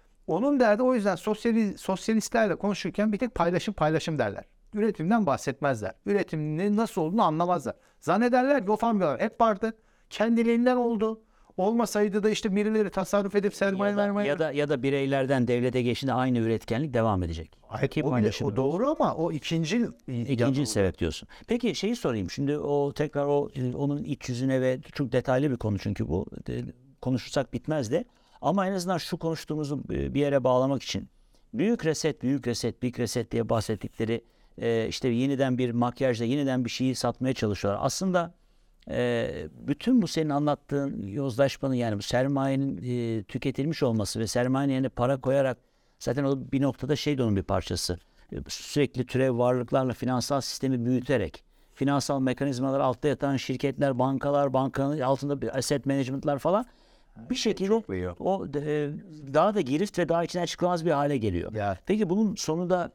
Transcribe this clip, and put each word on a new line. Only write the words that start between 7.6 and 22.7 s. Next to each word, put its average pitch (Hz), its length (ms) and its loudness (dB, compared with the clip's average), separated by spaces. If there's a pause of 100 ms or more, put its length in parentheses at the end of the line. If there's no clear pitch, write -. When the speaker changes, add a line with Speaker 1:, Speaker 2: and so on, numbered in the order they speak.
Speaker 1:
Zannederler 247 640 2
ki 190 60 -2
o 214 60 2
fabrikalar 190 440 2
hep 214 200 0
vardı. 220 360 2 (340)
Kendiliğinden 233 640 2
oldu. 220 440 0 (360)
Olmasaydı 208 680 2
da 214 80 4
işte 196 260 0
birileri 214 340 2
tasarruf 196 440 0
edip 202 200 0
sermaye 196 380 0
Speaker 2:
Ya 202 60 -2
da, 208 40 4
Speaker 1:
vermeye 202 260 0
Speaker 2:
ya 143 100 0
da, 151 140 0
ya 143 160 0
da 139 140 0
bireylerden 135 640 2
devlete 123 340 2
geçtiğinde 123 300 0
aynı 127 260 2
üretkenlik 113 560 0
devam 110 280 2
edecek. 82 360 -8 (100)
Speaker 1:
Hayır, 135 200 -2
Speaker 2:
Ki - 140 -2
Speaker 1:
o 139 40 0
bile, 143 40 0
Speaker 2:
paylaşım 117 360 2
Speaker 1:
o 117 100 -2
doğru 165 340 0
ama 302 240 0
o 165 180 -2
ikincil, 165 520 0
e, 127 360 -6
Speaker 2:
İkincil 117 200 0
Speaker 1:
yanılgı. 135 260 2
Speaker 2:
sebep 95 320 0
diyorsun. 80 300 -2 (180)
Peki 233 280 0
şeyi 220 220 -2
sorayım. 110 340 -2
Şimdi 143 280 -2
o 143 340 0